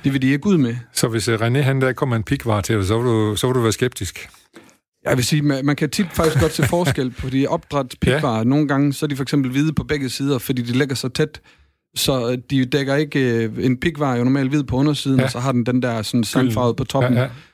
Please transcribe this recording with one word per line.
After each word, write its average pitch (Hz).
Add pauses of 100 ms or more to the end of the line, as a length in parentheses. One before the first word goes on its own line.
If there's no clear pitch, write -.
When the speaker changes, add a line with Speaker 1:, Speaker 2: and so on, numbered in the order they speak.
Speaker 1:
det 139
vil 135
de 131
ikke 143
ud 202
med. 123 (160)
Speaker 2:
Så -
hvis, 113
øh, 113
René, 117
han 135
der 131
kommer 123
en 110
pikvar 117
til 110
dig, 98
så 110
vil 120
du, 110
så 127
vil 127
du 127
være 113
skeptisk? - (760)
Speaker 1:
Jeg 143
vil 123
sige, 151
man, 139
man 147
kan 156
tit 202
faktisk 156
godt 156
se 160
forskel 151
på 131
de 135
opdræt 143
pikvar. 135
Speaker 2:
<laughs> -
Ja. 110
Speaker 1:
Nogle 139
gange, 143
så 151
er -
de 143
for 131
eksempel 131
hvide 147
på 127
begge 139
sider, 139
fordi 123
de 120
lægger 131
så 127
tæt, 151 (540)
så 127 (140)
de 135
dækker 139
ikke, 135
øh, 101
en 131
pikvar 143
er 117
jo 123
normalt 131
hvid 147
på 127
undersiden, 139
Speaker 2:
Ja. 131
Speaker 1:
og 131
så 120
har 131
den 120
den 127
der 117
sådan 113
sandfarvet 123
på 131
toppen. 127
Speaker 2:
Ja, 120
ja. 131 (260)